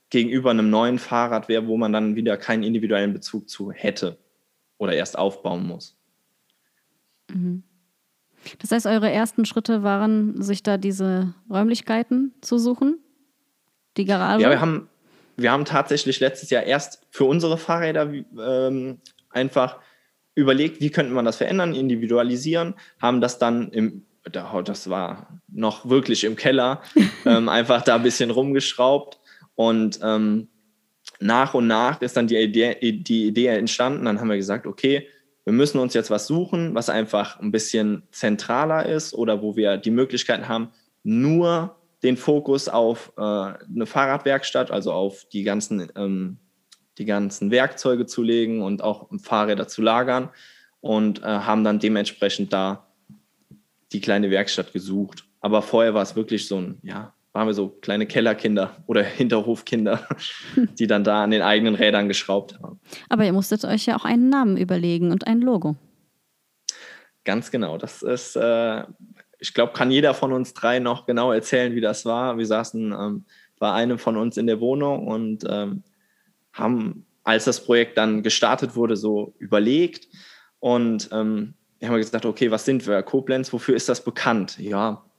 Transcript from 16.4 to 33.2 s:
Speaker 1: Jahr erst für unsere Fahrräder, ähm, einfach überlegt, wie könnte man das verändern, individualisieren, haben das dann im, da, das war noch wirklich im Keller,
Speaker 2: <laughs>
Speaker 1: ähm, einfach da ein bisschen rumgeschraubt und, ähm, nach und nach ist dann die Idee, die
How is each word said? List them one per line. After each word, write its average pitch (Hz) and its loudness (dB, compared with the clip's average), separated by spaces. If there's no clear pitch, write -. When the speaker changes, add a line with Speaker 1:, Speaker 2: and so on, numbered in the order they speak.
Speaker 1:
Jahr 120 2
erst - -2
für 135 2
unsere 160 2
Fahrräder, 160 0
ähm, 131 -4
einfach 131 -2
überlegt, 147 2
wie 147 0
könnte 147 -2
man 123 0
das 113 0
verändern, 180 0
individualisieren, 127 0
haben 123 2
das 123 0
dann 117 0
im, 107 -2
da, 90 -8
das 98 -8
war 92 -8
noch 110 -4
wirklich 127 2
im 110 0
Keller, 131 0
Speaker 2:
<laughs> - -4
Speaker 1:
ähm, 117 6
einfach 120 4
da 120 6
ein 117 2
bisschen 120 2
rumgeschraubt 135 2
und, 113 2
ähm, 107 0
nach 120 2
und 120 4
nach 117 2
ist 123 -2
dann 117 2
die 113 2
Idee, 113 2
die 110 0